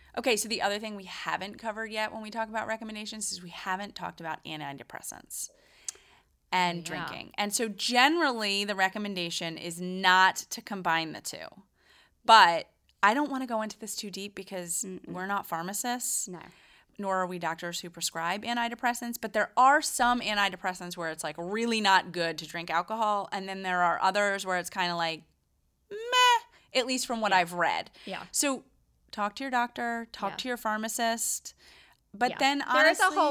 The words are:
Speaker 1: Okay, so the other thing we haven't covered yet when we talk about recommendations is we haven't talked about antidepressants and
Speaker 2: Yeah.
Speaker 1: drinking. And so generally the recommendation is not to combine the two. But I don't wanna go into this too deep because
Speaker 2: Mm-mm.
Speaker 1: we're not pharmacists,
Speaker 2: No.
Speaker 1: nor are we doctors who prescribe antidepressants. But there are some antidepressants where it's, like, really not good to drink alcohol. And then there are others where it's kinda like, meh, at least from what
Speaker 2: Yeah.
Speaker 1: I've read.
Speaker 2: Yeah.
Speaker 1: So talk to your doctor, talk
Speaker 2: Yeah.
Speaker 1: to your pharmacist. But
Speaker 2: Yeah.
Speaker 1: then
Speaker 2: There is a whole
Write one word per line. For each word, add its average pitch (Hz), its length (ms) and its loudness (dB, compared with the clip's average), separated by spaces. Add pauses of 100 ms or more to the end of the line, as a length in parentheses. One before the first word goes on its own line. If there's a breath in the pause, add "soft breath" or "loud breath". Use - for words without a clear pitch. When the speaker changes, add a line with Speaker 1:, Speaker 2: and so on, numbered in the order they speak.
(160 soft breath)
Speaker 1:
Okay, 240 200 2
so 208 120 -4
the 220 140 -4
other 202 160 0
thing 214 160 -8
we 196 120 -12
haven't 180 520 -6
covered 220 320 -8
yet 214 220 -4
when 220 100 -10
we 214 80 -12
talk 226 180 -4
about 214 200 -6
recommendations 220 640 -8
is 180 100 -10
we 175 80 -14
haven't 196 460 -8
talked 175 240 -10
about 160 240 -10
antidepressants - 1080 -12 (1000 loud breath)
and 180 260 0
Speaker 2:
Yeah. 170 60 -10
Speaker 1:
drinking. - 520 -10
And 202 180 -2
so 226 140 0
generally 240 960 2
the 202 120 -2
recommendation 190 800 -2
is 170 220 -8
not 185 560 6 (140)
to 226 120 -10
combine 165 500 -2
the - 80 -10
two. - 260 -10 (800 soft breath)
But 180 440 10 (340)
I 208 120 6
don't 294 160 2
wanna 262 160 -4
go 226 160 -2
into 214 160 -8
this 208 180 -10
too 208 140 -8
deep 196 240 -10
because 185 500 -6
Speaker 2:
Mm-mm. 185 240 -12
Speaker 1:
we're 180 180 -6
not 202 200 -4
pharmacists, 208 800 -4
Speaker 2:
No. 175 120 -14 (580 soft breath)
Speaker 1:
nor 196 180 -2
are 185 100 2
we 180 120 -8
doctors 170 420 -4
who 180 80 -12
prescribe 170 560 -4
antidepressants. 233 760 -4
But 220 140 -6
there 214 240 0
are 269 240 8
some 247 400 2
antidepressants 185 800 -2
where 170 120 -4
it's, 160 140 -8
like, 151 140 -6
really 220 420 0
not 190 320 6
good 165 260 -2
to 160 80 -10
drink 170 220 -8
alcohol. 208 640 0
And 190 160 -6
then 190 140 -8
there 185 200 0
are 170 200 4
others 196 420 2
where 185 140 0
it's 175 100 -4
kinda 175 280 -2
like, 165 260 -2 (680)
meh, 480 500 4 (340 soft breath)
at 247 120 0
least 262 200 -2
from 226 160 -4
what 208 100 2
Speaker 2:
Yeah. 185 60 6
Speaker 1:
I've 170 160 2
read. 156 360 0 (140 loud breath)
Speaker 2:
Yeah. 190 280 -10
Speaker 1:
So 277 320 0 (480)
talk 208 240 -4
to 269 80 -6
your 269 60 -6
doctor, 240 640 -2
talk 196 200 -6
Speaker 2:
Yeah. - 40 -10
Speaker 1:
to 254 120 -8
your 247 100 -4
pharmacist. 226 960 -4 (580 loud breath)
But 240 200 0
Speaker 2:
Yeah. - 60 -10
Speaker 1:
then 277 200 2 (120)
Speaker 2:
There 269 160 6
is 330 140 4
a - 40 8
whole 349 140 4 (120)